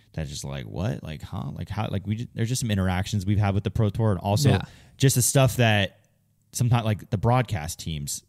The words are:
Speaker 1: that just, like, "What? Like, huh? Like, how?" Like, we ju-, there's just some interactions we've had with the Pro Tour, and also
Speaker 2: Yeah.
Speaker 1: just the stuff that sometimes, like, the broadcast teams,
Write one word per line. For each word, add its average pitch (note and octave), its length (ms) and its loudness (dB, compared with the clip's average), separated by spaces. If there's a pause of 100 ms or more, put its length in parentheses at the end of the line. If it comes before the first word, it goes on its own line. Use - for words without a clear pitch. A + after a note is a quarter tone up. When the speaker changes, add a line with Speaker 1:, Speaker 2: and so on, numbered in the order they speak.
(140)
Speaker 1:
that D#2 140 -6
just, C#2+ 160 -10
like, C#2 220 -8
"What? A#1+ 380 -6
Like, D#2 180 -12
huh? - 300 -10
Like, D#2+ 180 -10
how?" G#2 220 -6
Like, G2 160 -6
we G#2+ 80 -2
ju-, A#2 180 -8
there's A2+ 160 -2
just B2+ 120 -4
some A#2 100 -2
interactions F#2+ 560 0
we've G#2 100 2
had G2+ 160 2
with G2 100 0
the F#2 80 -2
Pro G#2+ 200 2
Tour, A2+ 180 0
and F#2 100 0
also G#2+ 300 2
Speaker 2:
Yeah. - 120 4 (360)
Speaker 1:
just C3+ 180 4
the B2+ 60 2
stuff C3 360 4
that G#2+ 420 4 (540)
sometimes, A#2+ 300 2
like, G#2+ 280 -2
the G#2 60 0
broadcast A2 600 0
teams, D2+ 500 -8